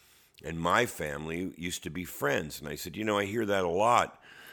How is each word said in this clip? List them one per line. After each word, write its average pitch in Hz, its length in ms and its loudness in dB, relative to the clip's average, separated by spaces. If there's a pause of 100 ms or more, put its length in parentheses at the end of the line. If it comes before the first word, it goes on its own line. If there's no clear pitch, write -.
(440)
and 82 140 -6
my 92 280 4
family 80 680 -4
used 87 280 -6
to 87 60 -8
be 87 140 -6
friends." 101 560 -2
And 76 80 -10
I 73 60 -6
said, 78 220 -10
"You 104 80 -4
know, 107 140 4
I 101 60 4
hear 107 220 -2
that 98 180 2
a 90 40 2
lot, 101 520 4 (320)